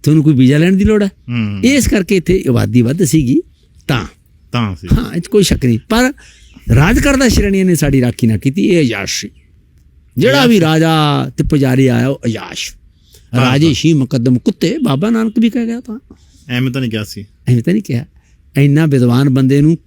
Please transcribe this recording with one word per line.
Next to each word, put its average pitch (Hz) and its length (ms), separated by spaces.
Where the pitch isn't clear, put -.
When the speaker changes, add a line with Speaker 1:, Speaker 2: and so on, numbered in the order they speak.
Speaker 1:
ਤੁਹਾਨੂੰ 151 200
ਕੋਈ 151 100
ਵੀਜ਼ਾ 131 240
ਲੈਣ 180 180
ਦੀ 190 80
ਲੋੜ 208 200
ਹੈ? 196 60
Speaker 2:
ਹੂੰ। 120 340
Speaker 1:
ਇਸ 262 240
ਕਰਕੇ 196 280
ਇੱਥੇ 180 340
ਆਬਾਦੀ 110 320
ਵੱਧ 147 220
ਸੀਗੀ 156 380
ਤਾਂ। 127 180
Speaker 2:
ਤਾਂ 107 240
ਸੀ। 92 180
Speaker 1:
ਹਾਂ, - 200
ਇਹ 165 80
'ਚ - 60
ਕੋਈ 208 160
ਸ਼ੱਕ - 220
ਨਹੀਂ। 117 140
ਪਰ 254 240
ਰਾਜ 196 240
ਕਰਦਾ 277 280
ਸ਼੍ਰੇਣੀਆਂ 196 380
ਨੇ 175 100
ਸਾਡੀ 139 260
ਰਾਖੀ 120 260
ਨਾ 110 100
ਕੀਤੀ, 135 300
ਇਹ 165 200
ਅਯਾਸ਼ 101 340
ਸੀ। 202 80
ਜਿਹੜਾ 220 160
Speaker 2:
ਅਯਾਸ਼ 269 140
Speaker 1:
ਵੀ 233 80
Speaker 2:
ਸੀ। 185 60
Speaker 1:
ਰਾਜਾ 156 640
ਤੇ - 60
ਪੁਜਾਰੀ 135 440
ਆਇਆ, 120 200
ਉਹ 139 180
ਅਯਾਸ਼। 104 480
Speaker 2:
ਹਾਂ, 123 160
Speaker 1:
ਰਾਜੇ 143 160
Speaker 2:
ਹਾਂ। 147 60
Speaker 1:
ਸ਼ੀ - 200
ਮੁਕੱਦਮ 127 460
ਕੁੱਤੇ, 208 380
ਬਾਬਾ 208 320
ਨਾਨਕ 226 300
ਵੀ 226 100
ਕਹਿ 233 160
ਗਿਆ 233 140
ਤਾਂ। 233 200
Speaker 2:
ਐਵੇਂ 127 220
ਤਾਂ 135 100
ਨਹੀਂ 120 100
ਕਿਹਾ 107 120
ਸੀ। 101 220
Speaker 1:
ਐਵੇਂ 120 160
ਤਾਂ 170 100
ਨਹੀਂ 214 100
ਕਿਹਾ। 123 220
ਇੰਨਾ 143 280
ਵਿਦਵਾਨ 131 440
ਬੰਦੇ 135 320
ਨੂੰ 160 260